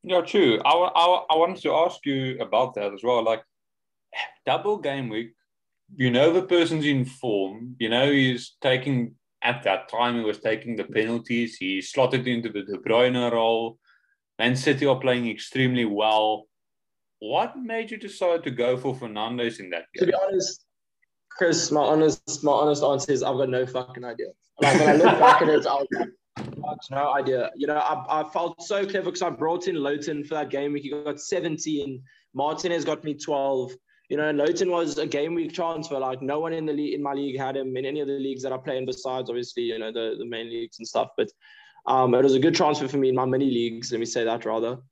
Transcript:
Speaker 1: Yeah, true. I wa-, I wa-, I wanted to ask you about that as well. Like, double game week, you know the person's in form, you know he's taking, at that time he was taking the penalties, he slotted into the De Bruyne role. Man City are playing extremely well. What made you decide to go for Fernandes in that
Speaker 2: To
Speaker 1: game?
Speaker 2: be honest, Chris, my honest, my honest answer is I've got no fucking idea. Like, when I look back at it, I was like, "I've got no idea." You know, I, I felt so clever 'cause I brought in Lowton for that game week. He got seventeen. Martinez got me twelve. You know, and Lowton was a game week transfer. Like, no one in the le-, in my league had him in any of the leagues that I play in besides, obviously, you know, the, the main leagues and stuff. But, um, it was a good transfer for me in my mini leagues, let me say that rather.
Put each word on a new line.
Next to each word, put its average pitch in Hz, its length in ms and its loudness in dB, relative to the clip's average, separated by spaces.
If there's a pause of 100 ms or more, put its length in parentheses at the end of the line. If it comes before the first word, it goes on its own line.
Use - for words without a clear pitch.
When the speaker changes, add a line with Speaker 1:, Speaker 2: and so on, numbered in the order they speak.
Speaker 1:
Yeah, 180 180 2
true. 170 440 4
I 147 100 6
wa-, 180 200 2
I 170 120 6
wa-, 180 220 2
I 156 60 4
wanted 175 260 2
to 143 140 0
ask 170 300 0
you 135 340 -2
about 120 340 0
that 101 180 -4
as 98 120 -12
well. 120 200 2
Like, 113 200 0 (1040)
double 202 300 0
game 139 320 -4
week, 113 240 -6 (640)
you 131 140 2
know 139 240 6
the 180 80 4
person's 165 440 2
in 135 200 2
form, 113 760 -4
you 113 100 -2
know 127 220 4
he's 131 500 0
taking, 131 540 0 (280)
at 120 200 -2
that 95 260 0
time 120 260 0
he 117 80 -2
was 104 160 -2
taking 110 360 -4
the 107 100 -6
penalties, 117 720 -2
he 95 240 -4
slotted 127 460 0
into 117 220 -4
the 101 140 -6
De 98 140 -8
Bruyne 120 540 2
role. 113 460 0 (640)
Man 123 160 2
City 139 320 2
are 135 120 4
playing 123 300 0
extremely 127 560 0
well. 107 600 2 (720)
What 156 360 -2
made 226 360 -8
you 226 60 -10
decide 175 480 -2
to 147 40 -4
go 123 280 0
for 131 180 -6
Fernandes 113 640 -6
in 95 100 -14
that 85 140 -6 (140)
Speaker 2:
To 185 80 2
Speaker 1:
game? - 40 4
Speaker 2:
be - 60 2
honest, - 500 -2 (640)
Chris, 165 420 0
my 151 100 4
honest, 156 640 2
my 147 80 4
honest 143 320 4
answer 135 280 2
is 127 100 2
I've 131 160 0
got 131 120 0
no 127 180 0
fucking 127 360 -8
idea. 120 260 -10 (300)
Like, 139 200 4
when 151 100 6
I 147 40 8
look 175 260 8
back 254 240 10
at 156 60 4
it, 151 180 4
I - 80 2
was 139 160 -2
like, - 180 -2 (280)
"I've - 240 -12
got 151 180 -8 (100)
no 139 240 -2
idea." 131 420 0
You 139 120 -4
know, 147 100 0
I, 151 440 -2
I - 80 -4
felt 170 340 -4
so 202 240 -2
clever 185 240 -4
'cause - 100 -8
I 180 80 0
brought 165 380 -2
in 180 80 -2
Lowton 147 480 -4
for 147 100 -8
that 147 160 -4
game 143 240 -2
week. 143 80 -4
He 139 80 -10
got 147 300 -6
seventeen. 156 800 -4 (320)
Martinez 156 520 -2
got 151 180 -4
me 151 100 -6
twelve. 135 580 -2 (380)
You 143 80 -2
know, 151 100 0
and 151 120 0
Lowton 170 320 0
was 170 260 -2
a 156 80 -2
game 147 300 -2
week 165 180 -4
transfer. 160 460 -4
Like, 131 240 -4
no 143 160 -2
one 165 140 -4
in 160 120 -4
the 151 80 -2
le-, 147 220 -2
in 147 80 -6
my 143 100 -4
league 135 260 -4
had 135 160 -4
him 131 220 -4
in 131 80 -4
any 147 160 -4
of 139 60 -4
the 139 120 -4
leagues 135 220 -6
that 131 100 -6
I 131 60 -4
play 131 220 -6
in 127 80 -6
besides, 127 420 -6
obviously, 120 340 -6
you 113 160 -4
know, 110 120 -6
the, 113 260 -4
the 107 80 -8
main 117 240 -8
leagues 117 300 -10
and 113 80 -14
stuff. 117 280 -2
But, 110 140 0 (560)
um, 131 300 4
it 127 80 6
was 135 120 6
a 135 40 4
good 160 140 4
transfer 151 360 2
for 143 80 -2
me 135 120 2
in 127 60 2
my 127 80 2
mini 131 260 2
leagues, 117 420 -2
let 117 80 -2
me 117 60 -2
say 117 200 -2
that 117 180 -2
rather. 113 360 -2 (120)